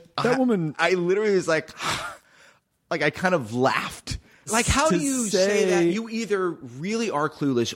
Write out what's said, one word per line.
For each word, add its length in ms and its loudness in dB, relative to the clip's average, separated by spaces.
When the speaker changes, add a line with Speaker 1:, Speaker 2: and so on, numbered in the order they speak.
Speaker 1:
That 140 2
Speaker 2:
I, 20 2
Speaker 1:
woman 400 0
Speaker 2:
I 180 2
literally 400 2
was 120 0
like, 220 0
<sighs> 640 -20
like, 100 -2
I 80 2
kind 260 0
of 180 -2
laughed. 640 0
Like, 200 2
how 220 4
Speaker 1:
To 80 2
Speaker 2:
do 60 -2
you 260 -2
say 360 2
that? 180 2
Speaker 1:
say 60 2
Speaker 2:
You 200 -4
either 420 -2
really 580 -6
are 200 -2
clueless 460 0